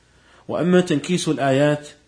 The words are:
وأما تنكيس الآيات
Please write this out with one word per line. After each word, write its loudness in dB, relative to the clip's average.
وأما 2
تنكيس -2
الآيات 0